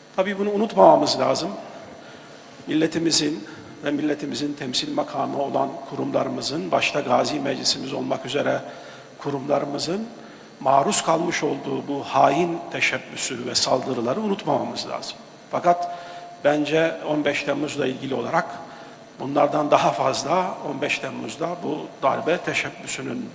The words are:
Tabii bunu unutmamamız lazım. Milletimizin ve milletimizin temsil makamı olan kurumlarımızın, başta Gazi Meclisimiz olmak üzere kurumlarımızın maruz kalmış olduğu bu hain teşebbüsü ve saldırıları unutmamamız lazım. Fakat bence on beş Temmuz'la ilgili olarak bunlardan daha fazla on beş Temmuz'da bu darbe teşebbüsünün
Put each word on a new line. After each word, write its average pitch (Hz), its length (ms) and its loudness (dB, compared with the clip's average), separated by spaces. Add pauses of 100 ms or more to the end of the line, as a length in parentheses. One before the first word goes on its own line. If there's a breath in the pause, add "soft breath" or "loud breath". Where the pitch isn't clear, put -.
(160)
Tabii 190 220 0
bunu 208 120 0
unutmamamız 190 720 6
lazım. 135 300 2 (1160 loud breath)
Milletimizin 160 840 0 (360 loud breath)
ve 147 60 0
milletimizin 143 640 -2
temsil 143 400 -4
makamı 135 480 -2
olan 135 260 0 (220)
kurumlarımızın, 131 800 -2
başta 143 300 2
Gazi 131 400 2
Meclisimiz 131 520 -2
olmak 131 340 -4
üzere 131 340 0 (580 loud breath)
kurumlarımızın 143 880 -2 (540 loud breath)
maruz 139 420 4
kalmış 165 400 2
olduğu 139 460 -2
bu 139 160 -2
hain 151 540 4 (140)
teşebbüsü 131 720 -2
ve 120 80 -6
saldırıları 127 640 2
unutmamamız 143 680 -2
lazım. - 280 -8 (340)
Fakat - 400 2 (540 loud breath)
bence 151 500 4 (140)
on 151 160 0
beş 143 180 0
Temmuz'la 139 440 -2
ilgili 131 280 -4
olarak 123 320 0 (760 loud breath)
bunlardan 143 500 4
daha 147 220 6
fazla 156 640 0 (160)
on 139 120 -4
beş - 160 0
Temmuz'da 123 500 -6 (140)
bu 151 240 -4 (160)
darbe 139 360 2
teşebbüsünün - 960 -4